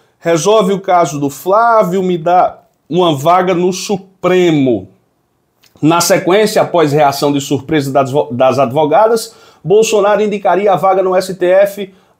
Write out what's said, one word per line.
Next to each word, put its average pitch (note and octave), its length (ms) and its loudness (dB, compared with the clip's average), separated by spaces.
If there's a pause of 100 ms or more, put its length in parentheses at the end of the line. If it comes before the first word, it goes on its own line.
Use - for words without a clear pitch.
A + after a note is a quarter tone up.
(180)
resolve F#3 540 0
o F#3+ 80 -4
caso E3+ 400 0
do C#3+ 100 -4
Flávio, G3 720 0
me F3+ 160 -2
dá F3 440 0 (280)
uma E3+ 240 0
vaga F3 400 0
no F3 180 0
Supremo." E3+ 1160 -2 (920)
Na E3 200 2
sequência, F#3+ 600 0
após D#3 300 0
reação C#3+ 420 0
de C#3 80 -2
surpresa C#3 520 -4
das C3 180 0
vo-, C#3 220 -2
das B2 260 0
advogadas, D#3 800 0 (260)
Bolsonaro G#3 580 2
indicaria G3+ 520 0
a F3+ 40 2
vaga F#3+ 240 0
no F#3+ 140 -2
S F#3+ 180 -2
T F3+ 140 -4
F G3 480 0 (260)